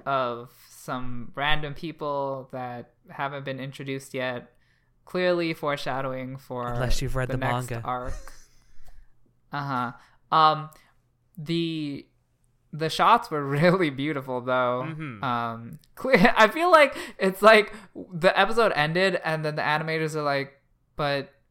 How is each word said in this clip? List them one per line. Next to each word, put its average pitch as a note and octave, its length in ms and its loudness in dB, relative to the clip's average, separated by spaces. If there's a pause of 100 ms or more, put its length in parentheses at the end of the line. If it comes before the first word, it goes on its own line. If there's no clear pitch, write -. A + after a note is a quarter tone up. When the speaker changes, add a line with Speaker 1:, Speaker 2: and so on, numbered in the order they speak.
Speaker 1:
of B2+ 460 -4 (180)
some B2 640 -8
random D3 380 0
people C#3 800 -8
that B2 400 -12 (180)
haven't C#3+ 360 -8
been C3+ 140 -8
introduced C3+ 540 -10
yet, B2+ 380 -8 (540)
clearly F3 480 -2
foreshadowing C3 800 -6
for B2+ 380 -8
Speaker 2:
Unless B2 280 0
you've C3 140 -2
read B2+ 140 -2
Speaker 1:
the - 40 -4
Speaker 2:
the C3 40 -2
Speaker 1:
next B2+ 340 -2
Speaker 2:
manga. A2+ 160 -8
Speaker 1:
arc. B2+ 460 -8 (1200)
Uh-huh. C3+ 400 -6 (440)
Um, D3+ 340 4 (680)
the, D#3+ 680 -4 (640)
the D#3 180 -6
shots G#3 400 2
were D3 160 -4
<laughs> - 20 -6
really E3 440 4
beautiful, C3+ 500 -4
though. B2+ 460 0
Speaker 2:
Mm-hmm. D3+ 360 -10
Speaker 1:
Um, A#2 640 -6
<laughs> - 80 -20
clear, A#3+ 400 6
I A3 120 10
feel E4 240 0
like D4 240 8 (240)
it's F#3+ 220 0
like G#3+ 320 8 (380)
the F3+ 260 2
episode G#3 380 4
ended, E3+ 480 2
and D#3 220 -2
then D3+ 100 -4
the D#3 60 -2
animators D#3 540 -2
are D3+ 80 -4
like, C#3 360 -4 (360)
"But C#3+ 360 -4 (180)